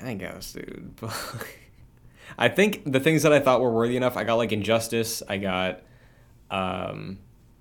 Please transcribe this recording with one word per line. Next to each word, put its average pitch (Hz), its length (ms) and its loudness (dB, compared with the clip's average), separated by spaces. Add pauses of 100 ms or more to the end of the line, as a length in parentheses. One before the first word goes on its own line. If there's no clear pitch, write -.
I 123 120 -8
guess, 92 400 -10
dude. - 420 -14
<laughs> - 60 -16
But 113 120 -8 (1200)
I 120 100 6
think 196 420 0
the 131 120 2
things 160 220 4
that 151 100 8
I 143 80 8
thought 131 180 4
were 123 120 2
worthy 117 260 2
enough, 127 180 0
I 92 80 -2
got, 113 120 2
like, 113 180 0
Injustice, 110 760 0
I 104 100 -2
got, 92 440 -2 (680)
um, 95 680 -6 (440)